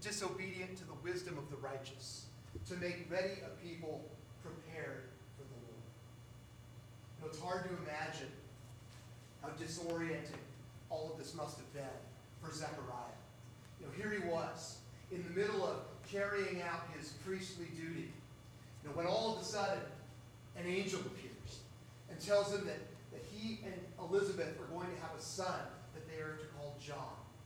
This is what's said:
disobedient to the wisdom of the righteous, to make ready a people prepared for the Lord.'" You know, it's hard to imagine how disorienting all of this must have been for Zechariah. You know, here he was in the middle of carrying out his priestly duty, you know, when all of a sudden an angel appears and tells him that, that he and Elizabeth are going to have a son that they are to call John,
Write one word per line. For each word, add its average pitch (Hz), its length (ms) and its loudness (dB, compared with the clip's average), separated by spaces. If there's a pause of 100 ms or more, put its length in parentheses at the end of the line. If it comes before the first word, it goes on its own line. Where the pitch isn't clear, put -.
disobedient 185 720 0
to 185 80 -6
the - 100 -6 (100)
wisdom 170 340 2
of 139 120 -4
the - 80 -2
righteous, - 680 -4 (400)
to 180 120 -2
make 175 300 2
ready 185 260 4 (120)
a - 40 -4 (140)
people 165 400 -2 (380)
prepared 160 640 -4 (320)
for 139 80 -8
the 127 180 -10
Lord.'" 117 220 -10 (1300)
You 160 60 -8
know, 156 60 0
it's - 100 -2
hard 180 240 4
to 180 220 2
imagine 143 420 0 (1120)
how 156 100 -4
disorienting 165 920 2 (480)
all 160 220 2
of 160 40 -4
this 156 200 -4
must 151 220 0
have 131 140 -8
been 139 260 -2 (440)
for 160 100 -4
Zechariah. 123 680 -2 (580)
You - 80 -6
know, 143 60 -4
here 208 180 2 (100)
he 175 80 4
was - 500 2 (340)
in 175 100 0
the 170 80 -2
middle 196 340 6
of 151 120 4 (340)
carrying 196 500 4
out 175 280 2 (100)
his 156 120 -4 (140)
priestly 185 420 0
duty, 165 440 -2 (720)
you 151 60 -4
know, 143 80 0
when 170 100 6
all 220 300 8
of 180 40 0
a 185 40 0
sudden 196 340 6 (800)
an 175 100 0
angel 190 360 6
appears - 580 -4 (500)
and 160 80 -4
tells 202 340 8
him 190 140 4
that, - 140 0 (320)
that - 100 -6 (100)
he 214 320 0
and 185 100 -2 (260)
Elizabeth 170 600 6
are - 60 -4
going 180 280 0
to - 60 -4
have 160 160 -2
a - 60 -4
son 185 380 2 (340)
that 160 160 -8
they 160 100 -2
are 156 160 -2
to 156 80 -4 (140)
call 147 260 -4
John, - 320 -4 (300)